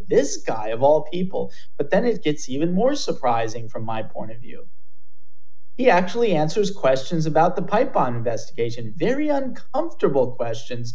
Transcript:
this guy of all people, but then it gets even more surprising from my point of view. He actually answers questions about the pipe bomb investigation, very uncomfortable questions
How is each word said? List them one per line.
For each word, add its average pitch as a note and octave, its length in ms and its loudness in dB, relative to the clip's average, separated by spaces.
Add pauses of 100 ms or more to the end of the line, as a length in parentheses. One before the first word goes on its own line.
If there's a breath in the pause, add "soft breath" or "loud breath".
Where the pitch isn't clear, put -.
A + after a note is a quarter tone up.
this C4+ 280 2
guy A2 320 -2
of A2+ 140 -2
all D3+ 220 4
people, F#3 460 -2 (280 loud breath)
but C#3+ 120 -2
then G3 140 2
it A3 180 0
gets D3 280 0
even D#3+ 220 0
more A#3+ 220 2
surprising A#2 720 0
from A#2 160 -4
my A2+ 180 -2
point A2+ 280 -4
of A#2 100 -4
view. - 280 -4 (1120)
He B3+ 100 4
actually F#3+ 480 4
answers D#3+ 340 2
questions D3+ 540 2
about D#3+ 320 2
the F#3+ 60 0
pipe A#3 320 0
bomb C3 200 2
investigation, A#2 800 -2
very C#4 360 0
uncomfortable A3+ 1040 0
questions A#2+ 640 -2